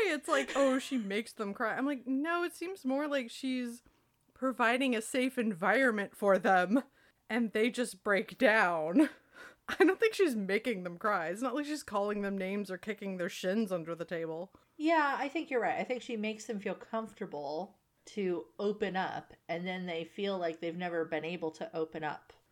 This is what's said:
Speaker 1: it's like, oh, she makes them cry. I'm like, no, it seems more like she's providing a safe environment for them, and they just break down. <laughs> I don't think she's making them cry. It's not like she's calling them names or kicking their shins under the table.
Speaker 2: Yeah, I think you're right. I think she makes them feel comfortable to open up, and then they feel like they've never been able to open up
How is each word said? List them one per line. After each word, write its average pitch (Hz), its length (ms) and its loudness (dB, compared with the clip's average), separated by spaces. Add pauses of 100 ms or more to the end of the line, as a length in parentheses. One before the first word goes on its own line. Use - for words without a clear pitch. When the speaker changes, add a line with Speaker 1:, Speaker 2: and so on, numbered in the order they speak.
Speaker 1:
it's 302 200 -2
like, 277 280 0
oh, 269 240 4
she 262 180 -4
makes 208 340 -4
them 202 220 -6
cry. 214 240 -2
I'm 262 80 0
like, 262 220 -4
no, 320 360 0
it 339 120 -4
seems 370 280 -10
more 277 240 0
like 269 220 -2
she's 247 540 -6 (500)
providing 254 640 2
a 226 60 0
safe 254 360 0
environment 214 800 2
for 196 240 6
them, 190 420 4 (480)
and 220 220 0
they 220 180 2
just - 340 -4
break 190 340 2
down. 208 720 6 (300)
<laughs> - 300 -16 (100)
I 381 40 8
don't 370 160 6
think 440 160 4
she's 320 200 4
making 202 480 -2
them 175 140 -8
cry. 190 300 0
It's 196 160 -4
not 247 100 0
like 294 120 -2
she's 294 180 -6
calling 208 400 -2
them 196 140 -2
names 190 340 -4
or 180 80 -6
kicking 196 380 -8
their 175 120 -2
shins 190 420 0
under 170 220 -2
the 165 120 -8
table. 165 460 -6 (260)
Speaker 2:
Yeah, 302 420 2
I 277 80 -2
think 311 240 -6
you're 240 100 2
right. 170 160 0
I 185 60 0
think 247 180 -4
she 233 160 -6
makes 214 280 -6
them 208 140 -6
feel 190 140 -4
comfortable 180 1000 -6 (320)
to 180 380 -2 (120)
open 202 380 -2
up, - 380 -4 (140)
and 175 200 -4
then 180 180 -4
they 170 200 -4
feel 196 340 -4
like 165 220 -2
they've 170 140 -4
never 170 300 -2
been 156 200 -2
able 165 260 -4
to - 240 -8
open 160 280 -4
up - 300 -8 (180)